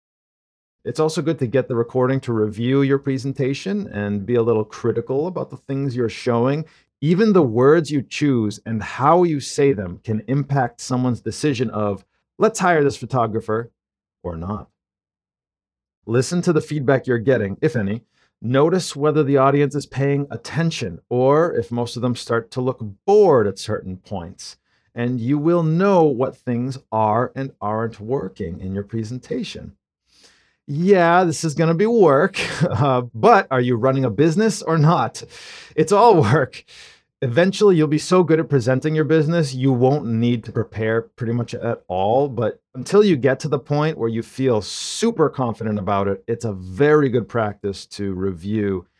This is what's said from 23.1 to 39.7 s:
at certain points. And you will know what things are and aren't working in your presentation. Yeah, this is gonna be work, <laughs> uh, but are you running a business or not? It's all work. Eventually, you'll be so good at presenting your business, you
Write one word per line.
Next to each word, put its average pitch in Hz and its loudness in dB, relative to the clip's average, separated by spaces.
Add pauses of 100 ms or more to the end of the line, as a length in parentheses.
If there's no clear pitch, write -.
at 95 -8
certain 92 -8
points. - -14 (380)
And 123 -4
you 123 -2
will 165 2
know 175 2
what 139 -2
things 127 -4 (140)
are 110 0
and 135 -8 (100)
aren't 110 -6
working 107 -8
in 95 -8
your 101 -6
presentation. 123 -10 (920)
Yeah, 175 4
this 165 -2
is 151 -4
gonna 165 2
be 196 2
work, 185 4 (220)
<laughs> - -
uh, 127 0 (120)
but 190 4
are 127 2
you 123 0
running 135 0
a 120 -2
business 165 0
or 160 -2
not? 151 2 (540)
It's 156 0
all 214 8
work. 127 0 (580)
Eventually, 185 4
you'll 156 4
be 151 0
so 143 2
good 156 2
at - -4
presenting 131 0
your 156 2
business, 156 2
you 131 2